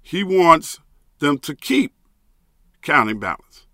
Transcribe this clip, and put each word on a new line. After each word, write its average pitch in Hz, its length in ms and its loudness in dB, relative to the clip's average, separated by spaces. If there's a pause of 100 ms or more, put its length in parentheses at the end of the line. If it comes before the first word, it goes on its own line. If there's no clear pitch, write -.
he 185 220 -8
wants 175 560 2 (400)
them 147 200 0
to - 140 -12
keep 262 400 -2 (880)
counting 110 380 0
ballots. - 560 -12